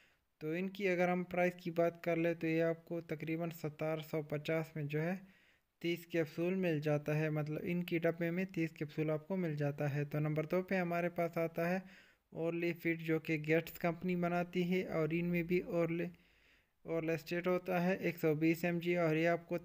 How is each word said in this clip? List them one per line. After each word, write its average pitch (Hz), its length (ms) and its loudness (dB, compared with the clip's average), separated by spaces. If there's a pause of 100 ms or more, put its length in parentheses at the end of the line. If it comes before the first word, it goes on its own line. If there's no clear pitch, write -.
(420)
तो 156 140 -4
इनकी 190 320 -4
अगर 180 220 4
हम 180 160 2
प्राइस 180 300 2
की 175 180 -6
बात 170 300 2
कर 170 140 2
ले 170 180 2
तो 165 120 -2
ये 160 160 2
आपको 165 420 -2
तकरीबन 160 480 -4
सत्तारह 156 500 -4
सौ 156 220 -4
पचास 156 520 -2
में 147 100 -4
जो 151 120 -2
है 170 160 0 (680)
तीस 170 260 -2
कैप्सूल 170 500 0
मिल 170 240 2
जाता 151 320 2
है, 156 180 2
मतलब 151 320 -2
इनकी 175 360 0
डब्बे 170 320 0
में 185 160 0
तीस 165 260 -2
कैप्सूल 156 380 -2
आपको 156 260 -2
मिल 165 200 0
जाता 147 300 0
है। 143 180 0
तो 151 140 -4
नंबर 151 260 0
दो 180 180 2
पे 190 140 0
हमारे 175 340 0
पास 170 280 -2
आता 165 280 0
है 185 160 0 (500)
Orly 170 420 0
Fit, 165 240 0
जो 160 200 0
कि 160 200 -2
गेट्स 156 400 2
कंपनी 175 380 0
बनाती 175 480 0
है 185 180 2 (100)
और 160 220 2
इनमें 175 300 0
भी 180 160 2 (140)
Orly, 170 320 0 (800)
Orlistat 165 600 -2
होता 180 340 2
है 185 180 2
एक 170 180 -2
सौ 156 200 4
बीस 165 280 2
एम 175 140 0
जी 175 180 0
और 165 180 4
ये 160 120 4
आपको 170 380 0